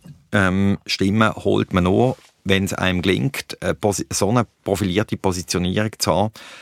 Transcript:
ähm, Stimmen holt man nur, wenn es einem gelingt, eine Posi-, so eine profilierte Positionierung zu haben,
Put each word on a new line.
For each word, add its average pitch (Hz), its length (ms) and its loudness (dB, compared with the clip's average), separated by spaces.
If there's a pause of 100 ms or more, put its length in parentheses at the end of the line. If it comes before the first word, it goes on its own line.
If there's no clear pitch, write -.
(320)
ähm, 98 540 2
Stimmen 104 500 0
holt 104 380 0
man 90 120 4
nur, 110 320 2 (260)
wenn 95 220 2
es - 80 -4
einem 92 280 0
gelingt, 101 600 -2
eine 90 140 -2
Posi-, - 360 -2
so 98 180 0
eine 120 160 2 (180)
profilierte 98 540 0
Positionierung 92 800 -2
zu - 140 -2
haben, 98 220 0 (280)